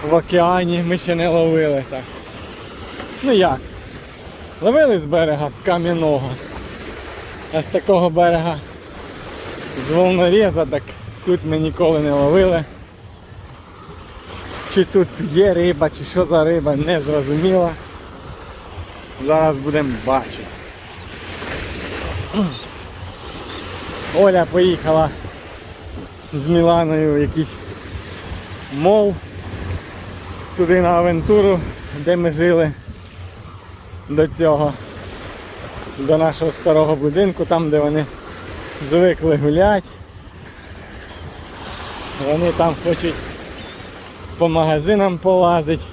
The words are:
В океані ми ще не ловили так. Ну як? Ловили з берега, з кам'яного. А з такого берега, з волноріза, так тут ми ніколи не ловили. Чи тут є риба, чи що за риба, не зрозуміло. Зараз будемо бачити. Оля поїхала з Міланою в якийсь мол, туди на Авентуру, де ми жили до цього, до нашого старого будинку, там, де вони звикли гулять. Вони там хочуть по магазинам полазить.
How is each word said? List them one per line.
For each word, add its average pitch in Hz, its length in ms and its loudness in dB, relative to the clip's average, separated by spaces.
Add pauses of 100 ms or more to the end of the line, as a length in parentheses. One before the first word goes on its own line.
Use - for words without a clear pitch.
(100)
В 165 40 4
океані 175 720 2
ми 175 120 0
ще 175 160 -2
не 170 140 2
ловили 160 600 2
так. 131 100 -8 (1200)
Ну 262 100 2
як? 175 260 4 (1040)
Ловили 247 360 6
з 151 80 -4
берега, 151 440 2
з - 140 -12
кам'яного. 165 680 2 (1200)
А 156 100 0
з - 40 -6
такого 180 440 4
берега, 170 460 4 (1300)
з 151 40 0
волноріза, 180 760 4
так 139 160 -4 (420)
тут 180 200 2
ми 156 140 0
ніколи 160 420 2
не 147 120 2
ловили. 160 520 4 (2000)
Чи 185 100 6
тут 180 240 2 (240)
є 185 220 6
риба, 165 440 2
чи 135 60 -8
що 180 200 0
за 156 200 4
риба, 151 320 2
не 160 240 0
зрозуміло. 151 680 2 (1600)
Зараз 156 300 4
будемо 143 320 0 (180)
бачити. 131 380 0 (3750)
Оля 185 260 6
поїхала 160 640 4 (1200)
з 143 140 -4
Міланою 165 680 4
в 147 40 2
якийсь 147 380 0 (1160)
мол, 196 400 4 (1400)
туди 180 240 6
на 175 80 4
Авентуру, 175 720 4 (440)
де 175 120 4
ми 170 140 2
жили 165 420 4 (1400)
до 156 180 4
цього, 151 460 2 (1300)
до 147 200 4
нашого 160 340 2
старого 156 440 4
будинку, 165 480 2
там, 165 260 2
де 151 100 4
вони 147 240 2 (840)
звикли 160 480 4
гулять. 170 480 4 (2500)
Вони 165 260 2
там 165 220 4 (100)
хочуть 170 300 0 (1200)
по 170 100 4
магазинам 165 680 2
полазить. 170 640 4 (120)